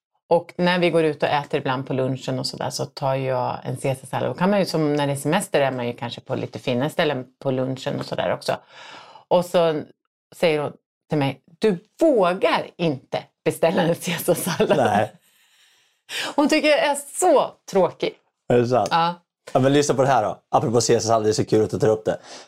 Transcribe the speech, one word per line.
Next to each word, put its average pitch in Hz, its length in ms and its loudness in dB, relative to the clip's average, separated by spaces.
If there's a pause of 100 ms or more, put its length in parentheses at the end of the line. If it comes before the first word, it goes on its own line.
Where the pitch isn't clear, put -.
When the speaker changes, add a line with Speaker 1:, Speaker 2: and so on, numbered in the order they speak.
(300)
Speaker 1:
och 170 260 0
när 180 220 0
vi 175 120 2
går 160 140 2
ut 151 180 -2
och 151 60 2
äter 143 320 -2
ibland 135 260 -4
på - 60 -6
lunchen 131 460 -2
och 131 80 -6
så - 100 -10
där - 140 -6
så - 160 -6
tar 135 280 -4
jag 131 500 -2
en 127 120 -6
caesarsallad. 127 540 -4
Då 127 40 -6
kan 180 160 0
man 208 80 2
ju, 185 80 2
som 156 280 0
när 147 120 0
det 139 60 -2
är 139 40 -6
semester 151 440 -2
är 135 100 2
man 123 160 -4
ju 120 60 -4
kanske 120 280 -10
på 131 140 -8
lite 117 240 -6
finare 127 320 -2
ställen 143 360 -2 (160)
på 139 80 -2
lunchen 131 480 -4
och 135 80 -10
så - 80 -10
där 90 200 -2
också. - 220 -4 (720)
Och 180 160 2
så 165 380 0 (540)
säger 156 240 2
hon 143 120 -4 (360)
till 156 100 -2
mig, 139 220 -2 (180)
"Du 208 200 0 (220)
vågar 220 680 2 (100)
inte 151 460 -4 (220)
beställa 165 380 0
en 165 120 2
caesarsallad." 170 840 0
Speaker 2:
Nej. 110 360 2 (1200)
Speaker 1:
Hon 294 120 4
tycker 302 200 2
jag 294 100 4
är 285 180 2 (240)
så 277 300 4 (200)
tråkig. 180 420 0 (400)
Speaker 2:
Är 123 60 6
det 120 100 2
sant? 117 240 2
Speaker 1:
Ja. 170 220 2 (380)
Speaker 2:
Ja, 135 80 2
men 131 120 4
lyssna 143 220 2
på 131 80 2
det 131 60 2
här 123 160 4
då. 92 140 -4 (120)
Apropå 117 300 2
caesarsallad, 113 440 2
det 107 40 2
är 107 40 4
så 107 120 -2
kul 110 200 2
att 98 60 -2
du - 80 -4
tar 107 100 2
upp 110 160 0
det. 90 140 -2 (300)